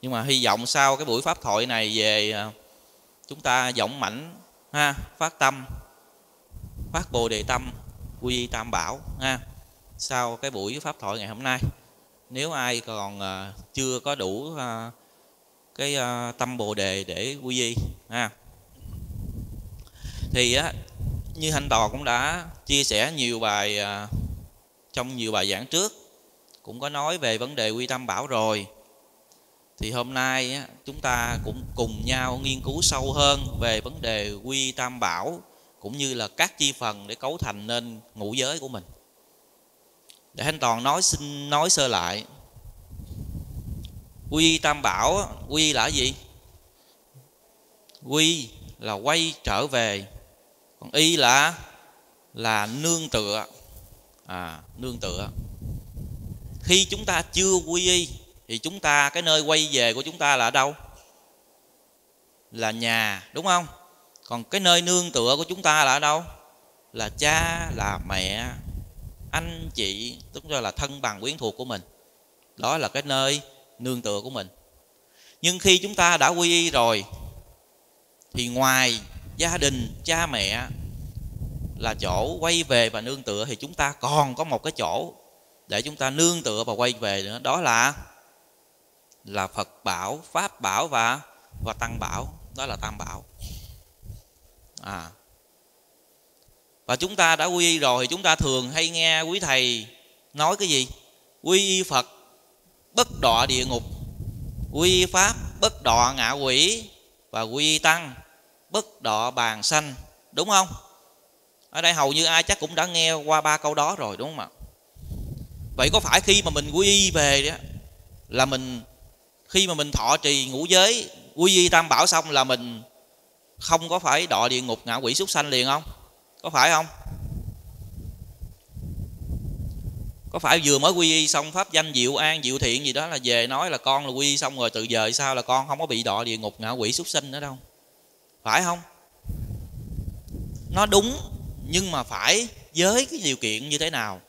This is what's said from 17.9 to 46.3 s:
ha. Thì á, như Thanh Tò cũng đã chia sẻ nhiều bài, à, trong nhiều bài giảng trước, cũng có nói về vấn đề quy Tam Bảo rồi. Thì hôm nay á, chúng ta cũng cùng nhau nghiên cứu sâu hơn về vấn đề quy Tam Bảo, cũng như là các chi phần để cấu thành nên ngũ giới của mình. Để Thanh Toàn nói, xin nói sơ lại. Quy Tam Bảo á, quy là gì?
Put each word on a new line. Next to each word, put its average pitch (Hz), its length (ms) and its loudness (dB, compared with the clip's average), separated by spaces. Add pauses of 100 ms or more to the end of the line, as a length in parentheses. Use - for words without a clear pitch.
ha. 113 220 -4 (2000)
Thì 123 220 4
á, 151 180 0 (600)
như 156 160 -4
Thanh 143 180 -2
Tò 113 200 4
cũng 135 160 -6
đã 143 420 -2 (200)
chia 143 180 4
sẻ 113 280 2
nhiều 120 280 -2
bài, 104 380 0
à, 101 300 -4 (840)
trong 127 240 -6
nhiều 113 160 -4
bài 98 180 0
giảng 101 160 -4
trước, 190 260 0 (680)
cũng 113 180 -16
có 143 80 -6
nói 147 300 -4
về 117 200 0
vấn 127 180 -6
đề 110 140 0
quy 123 160 -4
Tam 127 200 -6
Bảo 110 200 -4
rồi. 110 400 0 (1120)
Thì 110 100 -4
hôm 123 240 -4
nay 131 400 0
á, 139 120 -8 (200)
chúng 139 140 -12
ta 120 440 0
cũng 110 180 -6 (120)
cùng 110 300 -2
nhau 127 380 0
nghiên 135 180 -2
cứu 135 220 -2
sâu 135 300 2
hơn 143 340 4 (140)
về 113 200 2
vấn 123 220 -10
đề 107 300 -2
quy 131 400 -4
Tam 127 280 -6
Bảo, 101 420 -2 (380)
cũng 113 180 -10
như 135 160 -2
là 113 140 -4
các - 300 -2
chi 139 140 2
phần 104 340 -6
để 104 80 -8
cấu 139 240 -6
thành 104 280 -8
nên 117 340 -6 (140)
ngũ 107 200 -8
giới 135 240 -2
của 135 100 -12
mình. 107 160 -12 (1500)
Để 113 100 -8
Thanh 151 140 -2
Toàn 117 240 2
nói, 147 200 2
xin 143 480 -2
nói 151 200 4
sơ 147 180 4
lại. 95 360 0 (2000)
Quy 160 280 4
Tam 147 240 0
Bảo 113 360 2
á, 202 80 -2 (220)
quy 151 240 2
là 120 140 2
gì? 135 280 0 (1900)